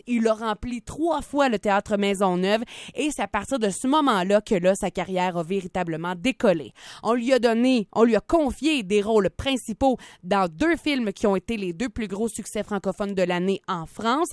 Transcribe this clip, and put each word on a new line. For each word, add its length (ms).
Il 220
a 60
rempli 460
trois 400
fois 300
le 80
Théâtre 400
Maisonneuve 640
et 160
c'est 120
à 60
partir 300
de 100
ce 180
moment-là 540
que 140
là, 200
sa 160
carrière 460
a 60
véritablement 760
décollé. 560
On 100
lui 220
a 40
donné, 540
on 120
lui 120
a 40
confié 640
des 180
rôles 280
principaux 680
dans 260
deux 280
films 360
qui 140
ont 80
été 220
les 160
deux 160
plus 180
gros 220
succès 340
francophones 520
de 100
l'année 420
en 200
France. 460